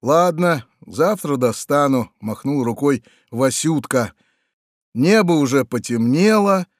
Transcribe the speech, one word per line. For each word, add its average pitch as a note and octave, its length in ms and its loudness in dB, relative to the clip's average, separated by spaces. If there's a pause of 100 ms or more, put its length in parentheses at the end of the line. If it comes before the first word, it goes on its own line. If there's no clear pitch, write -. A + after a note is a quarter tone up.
«Ладно, E3 640 0 (180)
завтра D3 520 -2
достану», C3 720 -2 (100)
махнул C3 440 -6
рукой A#2 400 -2 (260)
Васютка. C3 840 -2 (800)
Небо F3 380 2
уже C#3 320 2
потемнело F3+ 1000 0 (140)